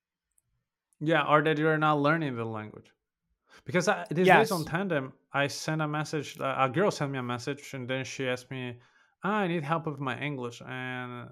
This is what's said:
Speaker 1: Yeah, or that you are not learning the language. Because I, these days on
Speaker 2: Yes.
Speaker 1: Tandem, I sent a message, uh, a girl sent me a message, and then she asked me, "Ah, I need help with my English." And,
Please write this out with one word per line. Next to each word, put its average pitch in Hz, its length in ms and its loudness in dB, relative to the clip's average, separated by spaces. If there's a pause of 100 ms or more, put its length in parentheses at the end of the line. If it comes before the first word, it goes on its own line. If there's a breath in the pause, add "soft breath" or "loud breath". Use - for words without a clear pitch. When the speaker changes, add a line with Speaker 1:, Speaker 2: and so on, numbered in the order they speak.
(1000)
Speaker 1:
Yeah, 151 240 4
or 147 180 8
that 156 160 2
you 156 80 2
are 156 100 4
not 151 220 4
learning 143 380 2
the 113 80 -4
language. 107 480 -10 (720 soft breath)
Because 175 240 0
I, 175 220 -2
these 180 180 4
days 165 240 8
on 170 80 0
Speaker 2:
Yes. 147 100 -6
Speaker 1:
Tandem, 165 420 -2 (200)
I 143 160 2
sent 156 340 -4
a 151 60 -2
message, 151 500 -6
uh, 135 180 -2
a 131 120 4
girl 170 240 2
sent 139 180 -4
me 139 80 -4
a 127 40 -4
message, 123 520 -6
and 123 140 -8
then 131 160 -4
she 131 240 -6
asked 127 220 -4
me, 123 280 -8 (460 soft breath)
"Ah, 208 140 0
I 202 100 0
need 170 160 -2
help 160 220 -2
with 143 120 -4
my 127 220 -4
English." 127 460 -6
And, 127 640 -10